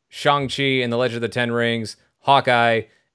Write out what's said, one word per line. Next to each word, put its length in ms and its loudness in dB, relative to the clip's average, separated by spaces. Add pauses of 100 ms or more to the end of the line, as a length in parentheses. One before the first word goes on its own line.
Shang-Chi 760 0
and 100 -4
the 40 -2
Legend 200 -2
of 60 -4
the 60 -4
Ten 240 -4
Rings, 440 -2 (220)
Hawkeye, 640 2 (320)